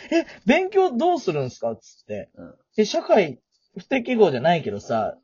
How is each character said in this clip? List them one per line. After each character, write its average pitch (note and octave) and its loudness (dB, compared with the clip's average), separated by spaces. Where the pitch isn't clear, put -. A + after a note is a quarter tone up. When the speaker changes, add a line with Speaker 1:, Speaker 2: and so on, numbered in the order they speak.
Speaker 1:
「え、 E4 0
勉 E4+ 2
強 F#4+ 2
ど E4+ 0
う D#4 -4
す F#3+ -4
る C#3+ -2
ん B2+ -6
す - -20
か？」 A#2 -4
っ G#2+ -12
つ - -20
っ - -20
て。 G#2 -10
Speaker 2:
う F2+ -20
ん。 - -20
Speaker 1:
で、 G#3+ 2
社 D#4+ -4
会 F#3+ 2
不 - -20
適 B3+ -2
合 G3+ 6
じ C3 -4
ゃ A2+ -2
な E3 2
い D3+ -2
け A2+ -6
ど G2+ -8
さ、 A2 -4